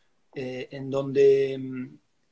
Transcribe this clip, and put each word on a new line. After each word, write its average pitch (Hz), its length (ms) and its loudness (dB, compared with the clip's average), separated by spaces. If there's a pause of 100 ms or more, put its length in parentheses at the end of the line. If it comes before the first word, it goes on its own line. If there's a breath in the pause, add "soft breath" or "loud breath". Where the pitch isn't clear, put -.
(340)
eh, 127 360 -10
en 135 200 -12
donde, 139 640 4
em, 131 440 -10 (340)